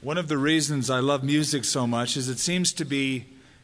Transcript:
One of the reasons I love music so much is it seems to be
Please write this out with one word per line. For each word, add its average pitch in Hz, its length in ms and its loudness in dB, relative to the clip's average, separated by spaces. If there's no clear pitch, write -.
One 147 160 -2
of 165 120 -4
the 151 80 2
reasons 143 520 2
I 131 120 2
love 135 240 2
music 143 400 2
so 131 200 0
much 120 300 0
is 131 140 -4
it 123 100 -6
seems 175 340 0
to 160 120 -6
be 135 400 -2